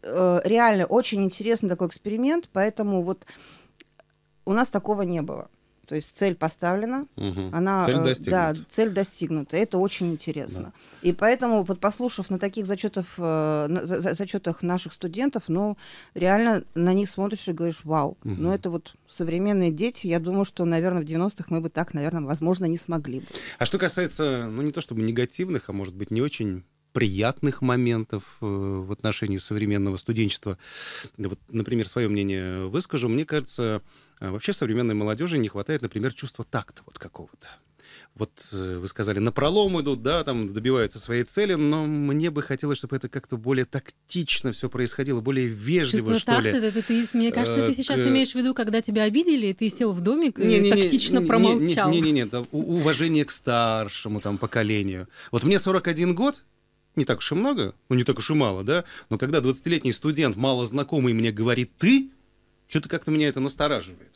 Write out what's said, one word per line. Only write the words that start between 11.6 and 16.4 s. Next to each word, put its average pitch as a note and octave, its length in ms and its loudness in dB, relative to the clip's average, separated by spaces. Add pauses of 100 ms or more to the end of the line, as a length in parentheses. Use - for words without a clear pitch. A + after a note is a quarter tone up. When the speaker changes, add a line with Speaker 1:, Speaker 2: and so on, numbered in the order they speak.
Speaker 1:
вот F3+ 180 -4
послушав G#3 480 -2
на F#3 100 -2
таких G3 260 -4
зачётов, G3 520 -4
э, D#3 500 0
на F3 180 -2
за-, F3 160 -2
за-, F3+ 120 0
зачётах F#3 500 -4
наших F3 300 -4
студентов, G3 560 -4
ну, G3+ 280 0 (360)
реально G3+ 500 4 (100)